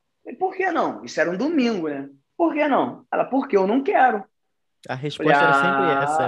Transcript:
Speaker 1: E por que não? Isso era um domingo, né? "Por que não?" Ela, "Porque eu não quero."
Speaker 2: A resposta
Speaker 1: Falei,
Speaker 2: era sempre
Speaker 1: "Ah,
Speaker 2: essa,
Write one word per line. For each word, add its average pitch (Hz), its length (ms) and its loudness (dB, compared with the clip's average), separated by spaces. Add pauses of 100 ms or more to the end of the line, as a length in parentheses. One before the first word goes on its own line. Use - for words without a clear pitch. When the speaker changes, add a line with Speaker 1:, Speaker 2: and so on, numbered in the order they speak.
(260)
Speaker 1:
E - 80 -14
por 370 220 -4
que 381 160 -2
não? 165 340 -2
Isso 120 160 -4
era 160 80 2
um 180 80 -4
domingo, 233 500 0
né? 139 220 -8 (280)
"Por 330 160 0
que 294 140 0
não?" 175 460 0
Ela, - 120 0
"Porque 262 300 -2
eu 190 120 4
não 254 160 0
quero." 262 400 2 (680)
Speaker 2:
A 127 60 -6
resposta 151 380 0
Speaker 1:
Falei, 143 140 6
Speaker 2:
era 139 60 4
sempre 139 380 2
Speaker 1:
"Ah, 139 120 0
Speaker 2:
essa, 156 240 0